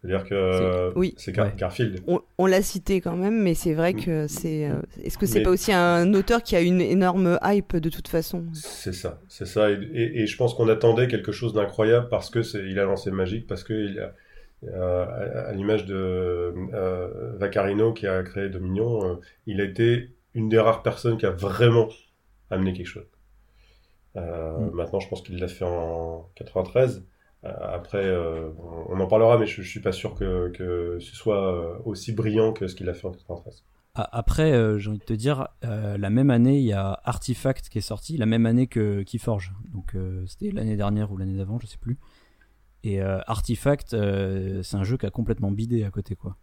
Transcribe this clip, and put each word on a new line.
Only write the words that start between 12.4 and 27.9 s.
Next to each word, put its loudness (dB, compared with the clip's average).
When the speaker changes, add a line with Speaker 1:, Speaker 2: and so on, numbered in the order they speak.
Speaker 1:
c'est, -6
il -2
a 4
lancé -2
Magic, -2
parce -8
que -6
il -4
a, -8
euh, 0
à, -8
à -6
l'image 0
de, -2
euh, -4
Vaccarino 2
qui -6
a 0
créé -6
Dominion, -2
euh, -2
il -4
a 2
été 2
une 0
des 8
rares 4
personnes 0
qui 0
a 4
vraiment 4
amené 0
quelque -6
chose. -16
Euh, -6
Speaker 2:
Mm. -2
Speaker 1:
maintenant, -2
je -10
pense -8
qu'il -10
l'a -4
fait -6
en -4
quatre-vingt-treize. 0
Euh, -10
après, -4